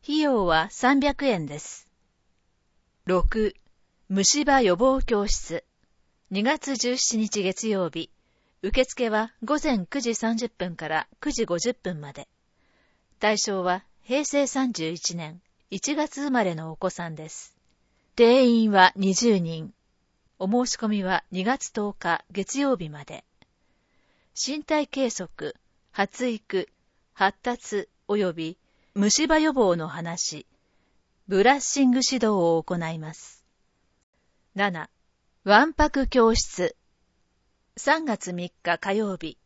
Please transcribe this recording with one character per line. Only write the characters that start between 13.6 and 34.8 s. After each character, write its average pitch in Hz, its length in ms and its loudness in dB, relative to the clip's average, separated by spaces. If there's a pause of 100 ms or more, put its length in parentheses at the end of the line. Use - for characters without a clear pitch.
は 180 200 -2 (180)
平 277 220 -2
成 285 220 0
三 262 260 -2
十 160 160 -4
一 170 260 -6
年 165 280 -12 (260)
一 233 260 -4
月 294 280 -4
生 294 80 -4
ま 247 120 2
れ 180 120 0
の 160 180 -10
お 156 40 -14
子 190 120 -4
さ 170 200 -8
ん 160 60 -12
で 156 140 -14
す。 - 260 -20 (640)
定 247 300 8
員 226 260 4
は 185 240 8
二 196 180 2
十 214 240 4
人。 165 360 -6 (640)
お 190 80 -6
申 247 200 0
し - 100 -6
込 220 120 -4
み 208 140 -2
は 185 280 -2
二 185 140 -4
月 262 260 -2
十 208 220 -6
日 - 380 -4
月 190 300 -6
曜 269 160 2
日 170 120 -10
ま 147 160 -16
で。 - 200 -16 (1120)
身 294 300 -6
体 302 220 0
計 262 240 -2
測、 - 440 -10 (360)
発 220 380 -4
育、 208 400 -6 (440)
発 196 300 0
達 226 460 -6 (200)
及 202 240 0
び 160 260 -8 (360)
虫 214 320 2
歯 311 120 4
予 311 140 2
防 202 240 4
の 160 100 -6
話、 170 600 -8 (840)
ブ 190 140 2
ラ 262 140 6
ッ 269 40 -6
シ 277 240 0
ン 254 60 6
グ 254 120 4
指 262 140 -2
導 220 120 2
を 170 340 2
行 180 140 -6
い 165 220 -6
ま 156 140 -12
す。 - 320 -20 (1080)
七、 185 340 -4 (560)